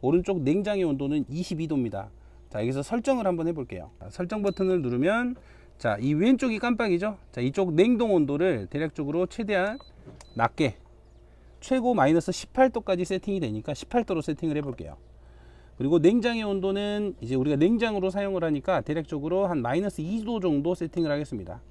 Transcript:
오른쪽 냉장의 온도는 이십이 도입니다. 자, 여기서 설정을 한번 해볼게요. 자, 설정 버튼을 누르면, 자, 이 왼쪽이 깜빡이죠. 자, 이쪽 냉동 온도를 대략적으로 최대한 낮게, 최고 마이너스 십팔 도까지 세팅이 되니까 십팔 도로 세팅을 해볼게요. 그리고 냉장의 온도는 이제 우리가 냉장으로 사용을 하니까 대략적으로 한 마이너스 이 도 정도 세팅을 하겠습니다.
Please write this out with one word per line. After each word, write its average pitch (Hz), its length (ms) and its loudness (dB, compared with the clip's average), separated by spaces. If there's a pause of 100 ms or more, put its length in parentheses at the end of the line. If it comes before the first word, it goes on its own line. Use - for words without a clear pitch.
오른쪽 175 420 2
냉장의 190 420 0
온도는 143 440 0
이십이 160 380 -4
도입니다. 110 440 -4 (400)
자, 107 100 -6
여기서 131 240 -2
설정을 240 420 -2
한번 170 220 0
해볼게요. 120 500 -8
자, - 120 -16
설정 190 320 -6
버튼을 190 400 0
누르면, 185 520 0 (440)
자, 107 220 0
이 139 140 0
왼쪽이 226 460 2
깜빡이죠. 214 560 0 (160)
자, 123 80 -6
이쪽 156 340 0
냉동 214 400 4
온도를 147 540 2
대략적으로 156 580 -2
최대한 202 540 -2 (560)
낮게, 135 400 2 (840)
최고 247 340 0
마이너스 160 380 4
십팔 262 400 2
도까지 185 340 -2
세팅이 190 360 -2
되니까 110 340 -4
십팔 233 300 -2
도로 170 160 -2
세팅을 151 380 -2
해볼게요. 117 380 -8 (840)
그리고 147 200 4
냉장의 226 460 4
온도는 202 760 -2
이제 120 140 -4
우리가 143 220 2
냉장으로 202 540 2
사용을 190 340 -2
하니까 151 380 0
대략적으로 160 680 -2
한 165 120 -2
마이너스 156 420 -2
이 208 200 -4
도 226 160 -4
정도 170 380 0
세팅을 165 340 -2
하겠습니다. 117 500 -6 (100)